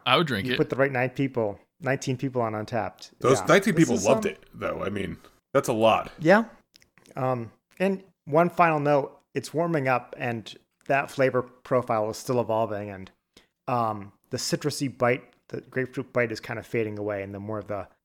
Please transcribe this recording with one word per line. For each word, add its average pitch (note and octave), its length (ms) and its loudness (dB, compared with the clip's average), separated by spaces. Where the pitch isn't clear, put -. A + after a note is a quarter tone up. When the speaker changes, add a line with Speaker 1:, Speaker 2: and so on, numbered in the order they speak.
Speaker 1:
I B2+ 120 6
would E3+ 100 4
drink A2+ 200 -2
Speaker 2:
You A#2+ 60 -2
Speaker 1:
it. - 40 0
Speaker 2:
put D3+ 120 2
the C3+ 60 -4
right C#3 160 2
nine B2+ 200 -2
people, A#2+ 480 -2
nineteen C3 360 -2
people B2+ 240 -4
on A2 120 -2
Untappd. G#2+ 680 -6
Speaker 3:
Those B2 200 4
Speaker 2:
Yeah. F#2 60 -6
Speaker 3:
nineteen G3 300 4
Speaker 2:
This D#3+ 100 6
Speaker 3:
people - 100 2
Speaker 2:
is, G2 100 -2
Speaker 3:
loved G#3+ 200 4
Speaker 2:
um, - 80 -2
Speaker 3:
it, - 100 -20
though. E2+ 300 -6
I F#2+ 60 -2
mean, G2 280 -6
that's C#3 160 2
a B2+ 40 2
lot. G#2+ 460 4
Speaker 2:
Yeah. G3 240 6
Um, B2+ 360 -4
and F#3+ 240 0
one E3 240 4
final E3 300 2
note, C#3+ 380 2
it's - 200 -6
warming D#3 340 0
up, A#2+ 300 0
and A#2 360 -6
that C#3 220 0
flavor C3 320 2
profile A#2+ 680 -2
is G#2 80 -8
still B2 240 -2
evolving, G#2 480 -2
and F#2+ 200 -14
um, A2 420 -2
the B2+ 60 -4
citrusy C#3+ 580 -4
bite, B2 280 0
the - 120 -10
grapefruit - 500 -6
bite A#2+ 200 0
is G#2+ 80 -8
kind A2+ 200 -10
of - 60 -12
fading G#2+ 320 -4
away, G#2 260 -4
and G2+ 100 -12
the G2 60 -10
more G#2 200 -8
of F#2+ 80 -12
the, G2+ 200 -8